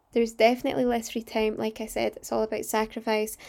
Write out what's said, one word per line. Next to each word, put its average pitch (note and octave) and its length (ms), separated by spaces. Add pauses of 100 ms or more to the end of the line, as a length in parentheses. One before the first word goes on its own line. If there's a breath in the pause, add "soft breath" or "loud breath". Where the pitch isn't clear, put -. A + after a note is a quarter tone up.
(120)
There's A#3 220
definitely B3 520
less A#3 240
free A3+ 140
time. A3 340
Like A3 240
I A3 60
said, A3+ 280
it's - 160
all A3 120
about A3 220
sacrifice. A3 720 (120)